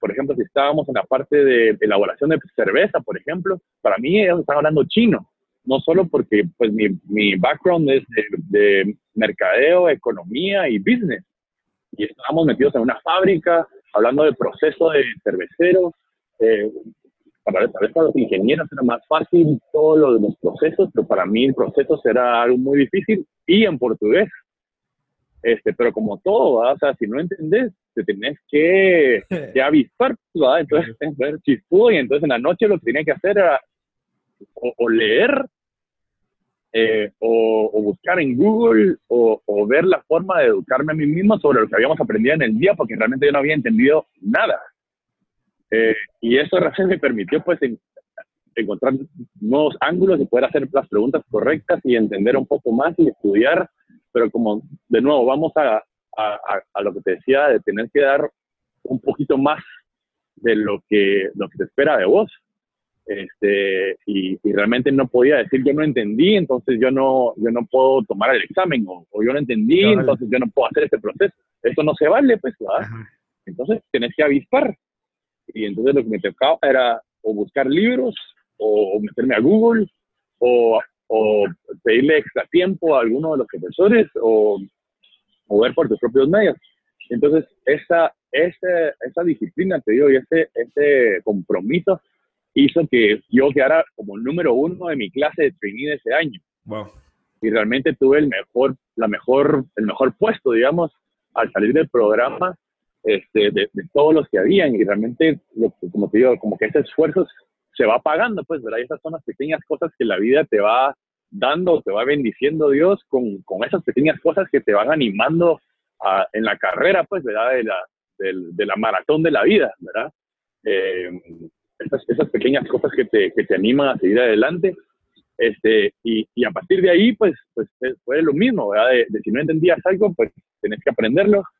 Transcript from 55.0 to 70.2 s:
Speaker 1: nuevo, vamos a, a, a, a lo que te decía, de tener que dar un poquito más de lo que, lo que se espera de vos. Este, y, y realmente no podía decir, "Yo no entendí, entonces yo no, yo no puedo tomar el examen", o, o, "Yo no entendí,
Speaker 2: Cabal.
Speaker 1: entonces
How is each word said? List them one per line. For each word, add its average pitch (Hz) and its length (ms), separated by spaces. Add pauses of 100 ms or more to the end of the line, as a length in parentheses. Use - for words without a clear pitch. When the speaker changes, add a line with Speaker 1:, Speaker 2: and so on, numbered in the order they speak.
Speaker 1:
nuevo, 131 260
vamos 147 300
a, 127 220
a, - 40 (340)
a, 104 460 (100)
a 101 100
lo 101 120
que 98 60
te 95 160
decía, 139 320
de 117 100
tener 107 340
que 143 80
dar 143 300 (540)
un 131 160
poquito 143 360
más 143 240 (760)
de 117 180
lo 104 340
que, 98 460
lo 98 140
que - 100
se 95 60
espera 143 320
de 98 80
vos. 170 260 (760)
Este, 98 880 (100)
y, 95 360
y 104 100
realmente 120 400
no 135 160
podía 135 300
decir, 131 260
"Yo 139 100
no 151 80
entendí, 131 540
entonces 131 440
yo 127 120
no, 131 440
yo 113 140
no 117 160
puedo 131 380
tomar 110 300
el 196 80
examen", 160 440
o, 90 240
o, 107 140
"Yo 123 80
no 143 80
entendí, 123 420
Speaker 2:
Cabal. 208 160
Speaker 1:
entonces 131 320